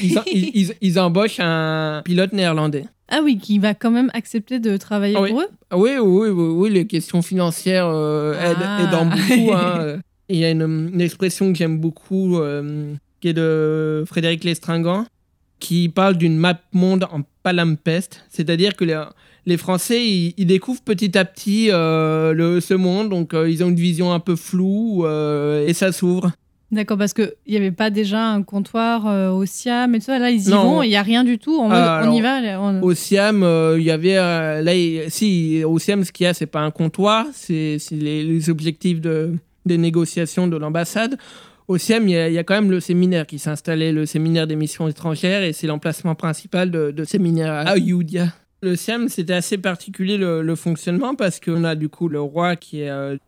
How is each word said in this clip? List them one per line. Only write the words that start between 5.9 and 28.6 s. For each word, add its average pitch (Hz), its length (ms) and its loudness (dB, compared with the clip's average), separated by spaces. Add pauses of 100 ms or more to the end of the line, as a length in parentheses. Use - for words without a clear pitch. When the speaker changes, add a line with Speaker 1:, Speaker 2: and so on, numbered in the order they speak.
Speaker 1:
oui, 208 280 4
oui, - 0 -
oui, 170 300 0
oui, 208 120 2
les 185 160 2
questions 165 360 -2
financières, 180 680 0
euh, 151 520 -2
aident, 170 220 0
Speaker 2:
Ah. 196 220 -2
Speaker 1:
aidant 170 220 2
beaucoup, 220 460 2
hein, 180 260 2
Speaker 2:
<laughs> - 20 -2
Speaker 1:
euh. 151 180 -4 (300)
Et 196 60 -2
il 165 60 2
y 165 40 2
a 165 60 2
une, 160 420 -2
une 180 80 0
expression 185 520 0
que 175 40 -2
j'aime 160 220 0
beaucoup, 180 600 -2
euh, 147 520 -6 (280)
qui 175 80 -2
est 165 40 2
de 156 760 0
Frédéric 165 340 -2
Lestringant, 170 640 -2 (540)
qui 175 280 0
parle 190 280 2
d'une 165 200 2
map 170 220 2 (140)
monde 185 400 2
en 151 80 -6 (240)
palimpeste. 170 840 -2
C'est-à-dire 170 480 0
que - 80 -2
les, 156 160 0 (460)
les 175 100 2
Français, 185 480 -2
ils, 180 320 0
ils 190 100 0
découvrent 190 360 0
petit 208 340 0
à 190 80 2
petit, 214 460 -2
euh, 160 640 2
le, 170 260 2
ce 190 140 0
monde, 190 340 0
donc, 175 260 -2
euh, 160 140 2
ils 165 160 0
ont 180 40 2
une 175 80 2
vision 175 360 0
un 175 80 0
peu 175 160 -2
floue, 190 680 -2
euh, 147 600 0
et 170 60 2
ça 190 200 0
s'ouvre. 180 400 0 (400)
Speaker 2:
D'accord, 214 260 -2
parce 202 160 -2
qu'il 214 160 0 (180)
n'y 208 80 0
avait 196 140 0
pas 214 200 -2
déjà 214 360 -2
un 208 160 0
comptoir, 226 640 -2